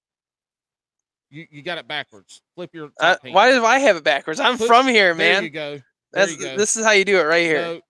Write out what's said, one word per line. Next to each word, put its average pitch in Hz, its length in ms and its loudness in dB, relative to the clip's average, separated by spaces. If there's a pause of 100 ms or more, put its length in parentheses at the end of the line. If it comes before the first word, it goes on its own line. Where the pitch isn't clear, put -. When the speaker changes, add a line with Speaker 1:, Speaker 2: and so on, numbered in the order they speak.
(1300)
Speaker 1:
You, 151 200 -20
you 147 120 -20
got 175 160 -10
it 127 100 -16
backwards. 131 540 -14 (140)
Flip 175 180 -14
your 151 260 -16
Speaker 2:
Uh, 170 140 2
Speaker 1:
top - 100 -4
hand. 123 100 -14
Speaker 2:
why 220 180 4
do 247 140 2
I 247 140 2
have 220 160 4
it 156 80 -8
backwards? 156 360 -2
I'm 240 180 0
Speaker 1:
Put 226 100 -4
Speaker 2:
from 240 200 4
here, 208 260 2
Speaker 1:
there 165 200 0
Speaker 2:
man. 196 100 0
Speaker 1:
you 160 60 -10
go. 147 220 -10
There 143 100 -14 (300)
Speaker 2:
That's, 185 220 0
Speaker 1:
you 139 60 -14
go. 135 180 -8
Speaker 2:
this 208 180 -2
is 226 100 -6
how 220 60 4
you 196 140 2
do 196 140 2
it 160 40 2
right 165 220 2
here. 160 160 -2
Speaker 1:
No. 170 280 -10